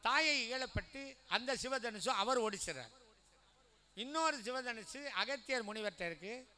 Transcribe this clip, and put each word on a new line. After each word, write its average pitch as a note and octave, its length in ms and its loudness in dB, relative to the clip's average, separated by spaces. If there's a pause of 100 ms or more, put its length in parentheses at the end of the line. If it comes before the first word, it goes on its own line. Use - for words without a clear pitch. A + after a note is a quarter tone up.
தாயை C#4 500 4
இகழப்பட்டு C4 640 -4 (100)
அந்த B3 280 2
சிவதனுசு A#3 540 -2
அவர் A#3+ 320 4
ஒடிச்சிடறார். F3 500 -2 (1000)
இன்னொரு D4 440 0
சிவதனுசு B3 680 -6
அகத்தியர் A#3+ 600 0
முனிவர்கிட்ட G#3 400 -4
இருக்கு. F#3+ 420 -8 (100)